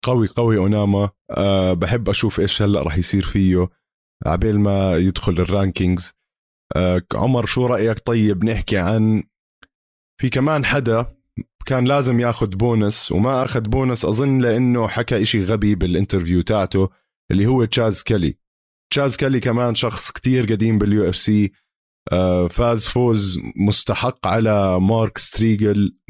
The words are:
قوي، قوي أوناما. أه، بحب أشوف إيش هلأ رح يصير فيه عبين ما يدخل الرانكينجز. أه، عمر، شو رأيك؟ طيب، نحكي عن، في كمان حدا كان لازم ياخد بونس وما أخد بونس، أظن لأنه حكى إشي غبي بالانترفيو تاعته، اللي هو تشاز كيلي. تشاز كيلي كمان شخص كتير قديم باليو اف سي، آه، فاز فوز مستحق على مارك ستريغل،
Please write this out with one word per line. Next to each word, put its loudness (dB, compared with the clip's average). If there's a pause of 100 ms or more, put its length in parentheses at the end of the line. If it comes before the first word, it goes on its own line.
قوي، 2
قوي 2
أوناما. 2 (200)
أه، 0
بحب -2
أشوف -2
إيش -2
هلأ 0
رح -4
يصير 0
فيه 2 (580)
عبين 0
ما 2
يدخل 0
الرانكينجز. -2 (640)
أه، 0 (120)
عمر، 0
شو -2
رأيك؟ 0
طيب، 0
نحكي -2
عن، 0 (1000)
في -2
كمان 0
حدا -2 (520)
كان 0
لازم 2
ياخد -2
بونس 0
وما 0
أخد -4
بونس، -2
أظن 0
لأنه 2
حكى -2
إشي 0
غبي 2
بالانترفيو 0
تاعته، 0 (420)
اللي 2
هو 2
تشاز -2
كيلي. -2 (540)
تشاز 0
كيلي 0
كمان 0
شخص -4
كتير 0
قديم 2
باليو 2
اف -2
سي، 2 (600)
آه، 2
فاز 0
فوز 0 (180)
مستحق -2
على 2
مارك 0
ستريغل، 0 (120)